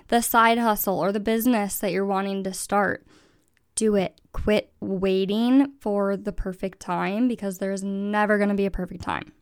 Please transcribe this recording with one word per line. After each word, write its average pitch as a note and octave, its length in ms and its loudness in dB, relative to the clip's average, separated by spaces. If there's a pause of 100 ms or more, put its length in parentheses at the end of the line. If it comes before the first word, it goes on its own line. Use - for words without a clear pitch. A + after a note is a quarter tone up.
the A#3 120 2
side A#3 380 4
hustle G#3 400 0
or F#3 140 0
the G#3+ 80 -2
business A3 580 0
that G3 140 -2
you're F#3+ 120 0
wanting G3 380 -2
to F#3+ 100 -6
start, G3 540 -2 (680)
do G#3+ 180 2
it. - 260 -2 (120)
Quit - 480 0
waiting G3+ 1000 2
for G3+ 360 0
the G3+ 160 -6
perfect F#3 480 -6
time, F#3 460 -2
because G3+ 320 -4
there's G3 240 -4
never G3+ 560 0
gonna G3+ 160 2
be G3 120 2
a F#3+ 40 -2
perfect F3+ 320 -6
time. - 400 -6